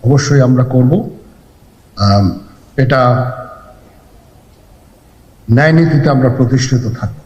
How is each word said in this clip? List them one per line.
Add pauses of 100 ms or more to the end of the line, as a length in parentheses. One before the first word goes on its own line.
অবশ্যই
আমরা
করব। (1040)
আম, (580)
এটা (2500)
ন্যায়
নীতিতে
আমরা
প্রতিষ্ঠিত (160)
থাকব